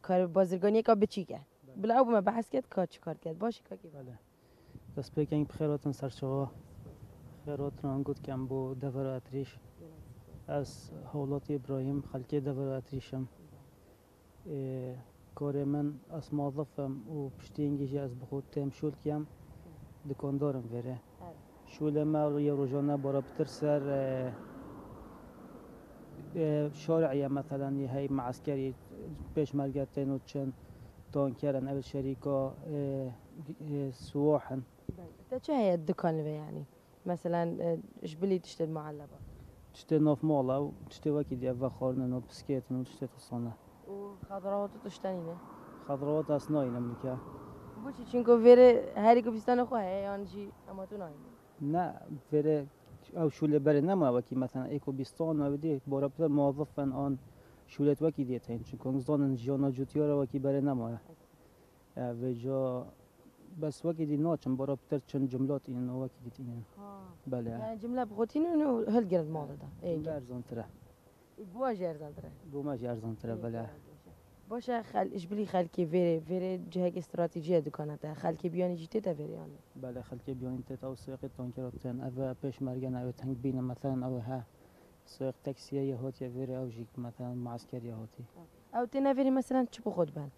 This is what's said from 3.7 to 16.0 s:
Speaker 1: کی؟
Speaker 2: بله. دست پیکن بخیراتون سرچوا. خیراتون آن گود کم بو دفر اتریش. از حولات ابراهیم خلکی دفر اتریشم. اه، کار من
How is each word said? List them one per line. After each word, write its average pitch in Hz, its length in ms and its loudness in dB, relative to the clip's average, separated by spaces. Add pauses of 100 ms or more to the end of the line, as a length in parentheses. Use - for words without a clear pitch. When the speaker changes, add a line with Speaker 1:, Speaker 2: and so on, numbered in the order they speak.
Speaker 1:
کی؟ 175 100 -20
Speaker 2:
بله. 131 320 -16 (800)
دست - 180 -8
پیکن 151 280 2
بخیراتون 147 480 0
سرچوا. 135 560 -2 (1000)
خیراتون 143 460 -4
آن 135 100 0
گود 135 200 -4
کم 131 240 -4
بو 131 360 -4
دفر 135 240 -2
اتریش. 131 540 -6 (880)
از 143 440 -6 (220)
حولات 143 380 -4
ابراهیم 139 500 -2
خلکی 143 380 -4
دفر 135 220 -2
اتریشم. 131 680 -6 (1200)
اه، 131 460 -6 (400)
کار 143 280 0
من 147 300 0 (160)